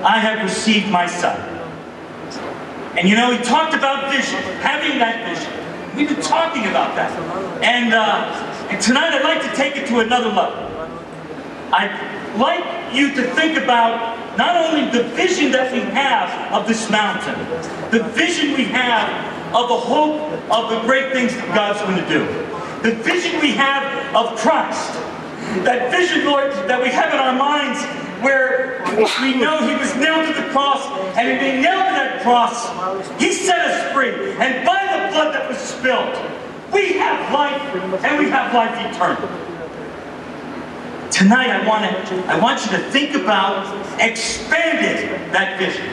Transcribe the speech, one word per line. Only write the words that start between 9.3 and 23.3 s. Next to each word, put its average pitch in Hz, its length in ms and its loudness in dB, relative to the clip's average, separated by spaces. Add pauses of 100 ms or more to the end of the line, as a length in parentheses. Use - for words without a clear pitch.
to - 80 -4
take 277 200 0
it - 120 -4
to 233 120 4
another 226 300 2
level. - 360 0 (1040)
I'd 196 220 0 (420)
like 302 560 -2
you 269 220 2
to 247 80 0 (120)
think 311 220 2
about 233 800 2
not 330 200 4
only 311 340 2
the 240 200 2
vision 311 420 2
that 254 200 2
we 240 60 0
have 214 760 0
of 202 140 0
this 226 240 0
mountain, 208 480 0 (540)
the 226 100 4 (120)
vision 311 400 0
we 254 100 0
have - 920 -2
of 240 140 2
the 233 80 2
hope 302 560 0 (180)
of 226 200 2
the 226 100 0
great 262 320 2
things 247 240 0
that - 180 -6
God's 208 280 2
gonna 185 260 0
do, 151 180 2 (560)
the 226 140 2
vision 339 440 0